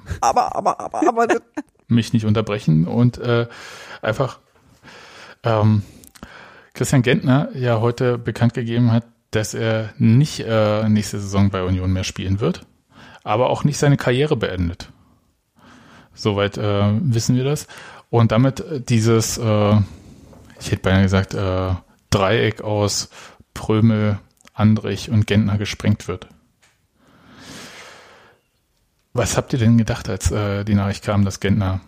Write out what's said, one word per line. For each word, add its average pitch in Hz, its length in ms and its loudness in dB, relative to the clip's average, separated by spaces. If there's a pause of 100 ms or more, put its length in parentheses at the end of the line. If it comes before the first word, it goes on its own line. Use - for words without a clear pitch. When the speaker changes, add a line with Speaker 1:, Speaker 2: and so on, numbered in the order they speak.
(220)
Speaker 1:
Aber, - 340 0
aber, - 240 -2
aber, - 300 -4
aber 233 180 0
das - 140 0 (240)
Speaker 2:
<laughs> - 240 -20
mich 117 240 2
nicht 110 120 0
unterbrechen 110 640 0
und, 120 300 2
äh, 117 300 0 (540)
einfach, 113 380 -4 (1040)
ähm, 107 380 2 (880)
Christian - 280 0
Gentner 135 520 0
ja 120 280 -2
heute 120 360 0
bekannt 117 360 -2
gegeben 117 400 0
hat, 117 100 0 (280)
dass 107 220 -4
er 110 440 -4
nicht, 120 420 2
äh, 110 480 0
nächste 107 320 0
Saison 98 300 2
bei 95 140 -2
Union 92 280 -2
mehr 92 140 -2
spielen 95 340 -4
wird, 151 260 -4 (600)
aber 117 240 0
auch - 160 0
nicht 147 120 0
seine 143 200 4
Karriere 139 400 0
beendet. 92 520 -4 (1200)
Soweit, 101 440 -2
äh, 101 340 0 (100)
wissen 123 340 0
wir 127 80 0
das. 147 240 -4 (420)
Und 113 220 4
damit, 127 300 2
äh, 151 180 -8
dieses, 113 600 2
äh, 107 360 2 (840)
ich - 120 -10
hätte 104 120 -2
beinahe 95 200 4
gesagt, 95 300 0
äh, 92 400 -2 (380)
Dreieck 110 500 2
aus 104 480 -2 (460)
Prömel, 107 640 2 (340)
Andrich 107 560 0
und 107 180 2
Gentner 101 300 2
gesprengt 104 500 -2
wird. - 200 -10 (2750)
Was - 240 -2
habt - 160 -2
ihr 139 60 -2
denn 117 180 6
gedacht, 113 320 -2
als, - 220 -2
äh, 101 320 -2
die 104 100 0
Nachricht 101 300 0
kam, 101 220 0
dass 95 140 -6
Gentner 95 480 0